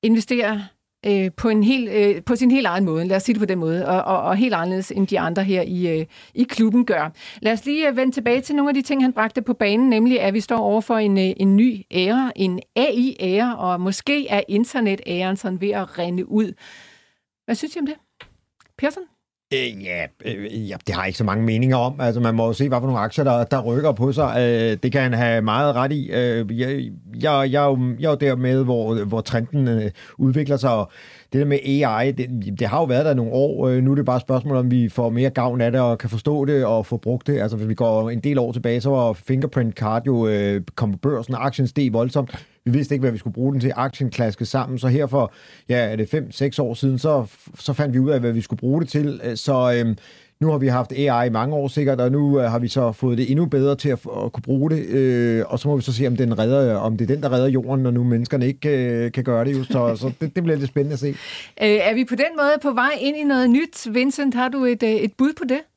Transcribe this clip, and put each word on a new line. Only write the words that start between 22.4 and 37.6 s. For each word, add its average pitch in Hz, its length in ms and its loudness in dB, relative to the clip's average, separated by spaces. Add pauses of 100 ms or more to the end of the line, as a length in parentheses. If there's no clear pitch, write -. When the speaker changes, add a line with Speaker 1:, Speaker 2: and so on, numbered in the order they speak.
Speaker 2:
jo 117 80 0
se, 135 140 0
hvad 127 120 0
for 127 80 -4
nogle 127 120 0
aktier, 113 240 -2
der, 120 200 4
der 135 180 0
rykker 127 300 0
på 123 200 2
sig. 131 260 0
Øh, 113 460 2
det 123 80 0
kan 139 100 2
han 127 120 0
have 117 280 2
meget 117 340 2
ret 131 160 0
i. 143 200 -4
Øh, 117 480 -2
jeg, 127 320 -4 (300)
jeg, 139 300 2
jeg 143 120 2
er 143 40 4
jo, 135 120 2 (200)
jeg 147 60 -4
er 156 40 2
jo 147 60 2
dermed, 131 480 2
hvor, 113 420 0
hvor 110 160 -2
trenden, 123 460 -2
øh, 110 240 0 (260)
udvikler 139 400 2
sig, 123 180 2
og 101 160 -2 (420)
det 131 60 2
der 147 60 2
med 143 200 2
A 135 360 2
I, 135 100 2
det, 120 480 -6
det 117 80 0
har 113 120 0
jo 170 40 2
været 135 220 2
der 151 80 2
nogle 117 180 0
år. 131 360 0
Øh, 127 160 2
nu 135 80 4
er 139 40 4
det 139 100 0
bare 127 100 0
et 123 60 0
spørgsmål, 131 360 -2
om 127 140 2
vi 120 180 2
får 117 200 0
mere 123 200 0
gavn 127 320 -2
af 117 100 2
det, 127 100 2
og 120 160 2
kan 113 120 -6
forstå 143 360 -2
det, 139 200 2
og 110 200 2
få 120 120 -4
brugt 123 300 -4
det. 143 120 0
Altså, 107 180 -2
hvis 107 120 -4